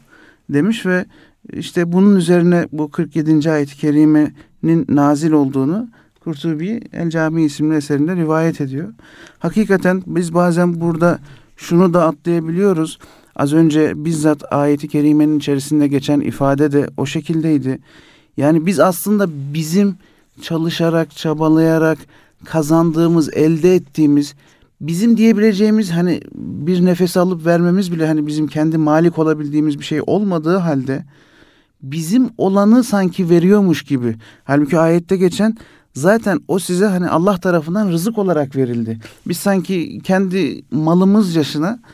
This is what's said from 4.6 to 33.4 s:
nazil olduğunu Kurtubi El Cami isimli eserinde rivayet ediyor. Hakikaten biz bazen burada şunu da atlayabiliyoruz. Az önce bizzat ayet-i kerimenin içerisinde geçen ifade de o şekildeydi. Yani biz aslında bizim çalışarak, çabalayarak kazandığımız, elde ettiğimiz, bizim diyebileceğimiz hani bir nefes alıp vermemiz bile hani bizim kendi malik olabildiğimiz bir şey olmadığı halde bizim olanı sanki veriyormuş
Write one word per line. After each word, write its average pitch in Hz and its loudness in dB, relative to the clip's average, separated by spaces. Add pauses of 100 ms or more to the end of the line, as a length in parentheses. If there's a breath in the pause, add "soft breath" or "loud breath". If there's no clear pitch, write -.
nazil 147 2
olduğunu 147 0 (320 soft breath)
Kurtubi 165 -6 (120)
El 170 -4
Cami 160 0
isimli 151 -2
eserinde 147 -2
rivayet 160 0
ediyor. 143 -8 (460 loud breath)
Hakikaten 185 0
biz 170 -4
bazen 175 2
burada 170 0 (380 loud breath)
şunu 175 2
da 170 4
atlayabiliyoruz. 170 -2 (380 soft breath)
Az 143 0
önce 156 4 (120)
bizzat 156 -2
ayet-i 147 0
kerimenin 151 2
içerisinde 143 0
geçen 143 0
ifade 139 0
de 143 0
o 135 -4
şekildeydi. 151 -2 (580 soft breath)
Yani 156 2
biz 180 -2
aslında 196 2 (280)
bizim 180 0 (460 soft breath)
çalışarak, 165 -2
çabalayarak 160 0 (460 soft breath)
kazandığımız, 165 0
elde 160 2
ettiğimiz, 147 0 (460 soft breath)
bizim 185 0
diyebileceğimiz 214 2
hani 170 0 (140)
bir 147 -2
nefes 180 0
alıp 175 0
vermemiz 175 2
bile 160 -2
hani 156 -2
bizim 151 -2
kendi 156 -2
malik 160 2
olabildiğimiz 151 -2
bir 151 -14
şey 151 -4
olmadığı 180 -2
halde 143 -2 (760 soft breath)
bizim 165 -2
olanı 202 2
sanki 190 -2
veriyormuş 180 4